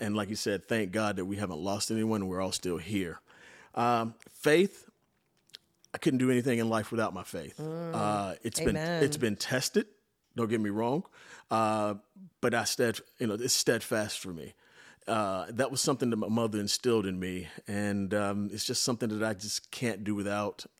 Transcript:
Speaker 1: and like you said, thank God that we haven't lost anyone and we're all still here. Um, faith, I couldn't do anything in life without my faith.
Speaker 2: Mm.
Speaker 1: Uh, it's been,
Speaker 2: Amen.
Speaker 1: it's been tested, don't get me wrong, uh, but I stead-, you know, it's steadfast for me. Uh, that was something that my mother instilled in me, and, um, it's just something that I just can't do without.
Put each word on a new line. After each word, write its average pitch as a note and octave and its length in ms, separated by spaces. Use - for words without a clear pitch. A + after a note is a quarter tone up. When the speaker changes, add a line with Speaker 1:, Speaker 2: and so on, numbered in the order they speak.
Speaker 1:
and G#2+ 160
like G2+ 120
you G#2+ 80
said, G2+ 320
thank A2 220
God G#2 260
that F#2+ 80
we G2 120
haven't F#2 220
lost G2 320
anyone A2 320
and F#2 80
we're F2+ 100
all F#2+ 120
still F2+ 240
here. E2+ 440
Um, A2+ 400
faith, E3+ 560
I - 40
couldn't C3+ 200
do B2+ 120
anything B2 280
in A2+ 100
life A2 220
without G#2+ 240
my F2+ 80
faith. - 360
Speaker 2:
Mm. D#3+ 360
Speaker 1:
Uh, G#2 480
it's - 160
been, D3+ 180
Speaker 2:
Amen. D#3+ 280
Speaker 1:
it's D3 120
been G#2+ 200
tested, - 500
don't A2+ 140
get A2+ 100
me G#2 100
wrong, A#2+ 340
uh, G#2+ 440
but A#2+ 120
I A#2 120
stead-, A#2 360
you B2 100
know, G2+ 60
it's B2 200
steadfast A2+ 640
for F#2+ 120
me. D#2 240
Uh, F#2+ 440
that B2 200
was C3+ 120
something C3 280
that A2+ 60
my G2+ 120
mother A2 300
instilled G#2 460
in F#2 160
me, F2+ 260
and, G2+ 460
um, G2+ 360
it's G#2 140
just B2+ 180
something A#2+ 280
that G#2+ 120
I A2 120
just G#2 360
can't A2 320
do G#2 120
without. G2+ 500